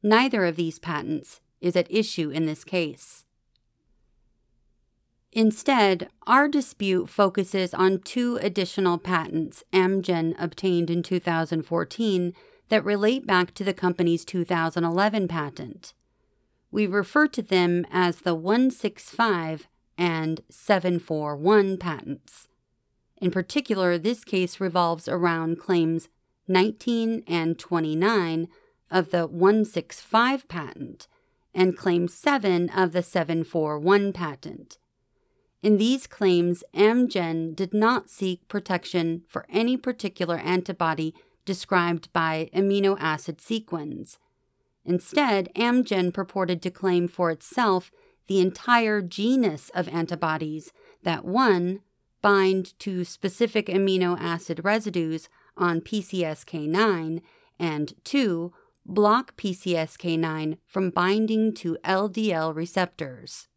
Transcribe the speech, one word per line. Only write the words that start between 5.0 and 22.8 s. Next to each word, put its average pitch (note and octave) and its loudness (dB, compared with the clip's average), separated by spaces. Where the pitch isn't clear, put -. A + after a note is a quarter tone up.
Instead, A3 2
our C#4 6
dispute G3 -2
focuses F#3+ 0
on F#3+ 2
two A#3+ -2
additional F#3 0
patents D#3+ -4
Amgen F#3 2
obtained E3+ 0
in E3+ 0
two F3 -2
thousand E3 -2
fourteen F3 -2
that G#3+ 2
relate G#3 0
back F3+ 2
to - -8
the F#3+ 0
company's F3 0
two F3+ -2
thousand E3 0
eleven F#3+ 0
patent. D3+ -8
We G#3+ 0
refer G3+ 2
to B3+ -4
them F3 2
as F3 2
the F3 0
one G#3+ 2
six - -8
five E3+ -2
and D#3+ -2
seven F3+ 0
four D3+ -4
one F#3+ 4
patents. - -10